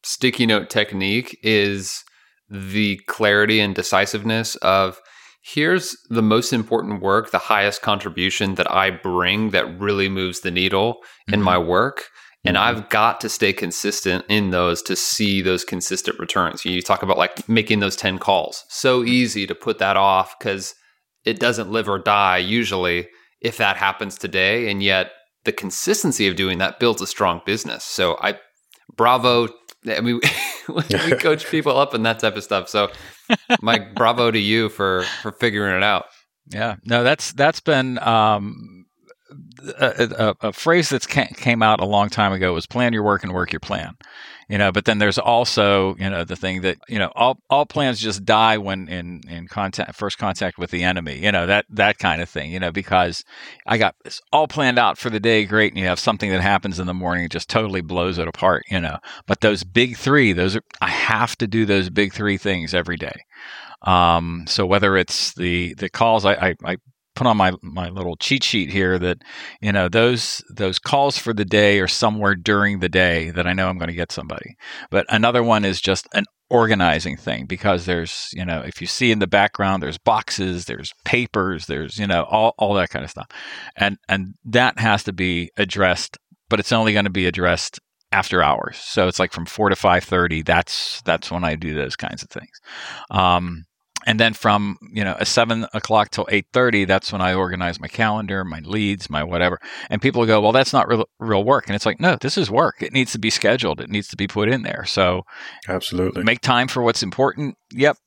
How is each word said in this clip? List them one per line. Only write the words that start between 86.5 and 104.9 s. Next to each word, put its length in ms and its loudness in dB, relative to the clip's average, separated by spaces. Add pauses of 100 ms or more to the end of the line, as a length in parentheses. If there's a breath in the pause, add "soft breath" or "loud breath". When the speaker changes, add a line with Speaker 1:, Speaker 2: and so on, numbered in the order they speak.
Speaker 2:
it's 120 -2
only 220 2
gonna 180 2
be 160 0
addressed 520 0 (320)
after 300 2
hours. 360 0
So 300 0
it's, 120 -2
like, 140 0
from 120 -8
four 240 0
to 60 2
five 280 4
thirty, 380 0
that's, 640 -2
that's 260 -2
when 140 -4
I 100 -2
do 220 -6
those 200 -4
kinds 280 -10
of 60 -18
things. 280 -16 (540 loud breath)
Um, 540 0 (420)
and 120 2
then 140 4
from, 440 0 (160)
you 100 -4
know, 160 -2
a 60 0
seven 480 0
o'clock 360 2
till 220 -4
eight 220 0
thirty, 320 4
that's 260 0
when 100 -4
I 120 2
organize 480 -2
my 80 -12
calendar, 560 -2
my 180 -8
leads, 460 -4
my 160 -2
whatever. 340 0 (300 loud breath)
And 120 -2
people 240 2
go, 140 6
"Well, 140 4
that's 180 4
not 160 2
real, 180 0 (140)
real 240 2
work." 240 2
And 80 -2
it's 100 -4
like, 140 0
"No, 160 2
this 220 -4
is 120 0
work. 300 0
It 140 -8
needs 180 0
to 80 -6
be 100 0
scheduled. 520 0
It 80 -10
needs 180 -4
to 80 -14
be 100 -2
put 220 -2
in 160 0
there." 220 -8
So 380 2 (440 loud breath)